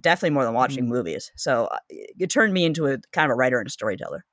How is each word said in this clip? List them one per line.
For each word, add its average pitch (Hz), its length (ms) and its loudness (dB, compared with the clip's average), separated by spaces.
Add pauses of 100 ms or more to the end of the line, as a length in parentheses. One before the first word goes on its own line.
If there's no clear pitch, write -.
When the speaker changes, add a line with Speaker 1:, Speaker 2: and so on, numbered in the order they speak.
Speaker 1:
definitely 170 340 2
more 135 100 2
than 113 100 0
watching 127 300 0
Speaker 2:
Mm. 117 40 0
Speaker 1:
movies. 107 480 -4
So, 117 300 0
uh, - 120 -6 (120)
it - 400 -8
turned 214 220 2
me 180 140 2
into 160 200 0
a 135 120 0 (140)
kind 156 180 2
of - 20 2
a - 20 0
writer 127 260 2
and 101 60 -6
a - 40 -10
storyteller. 87 640 -6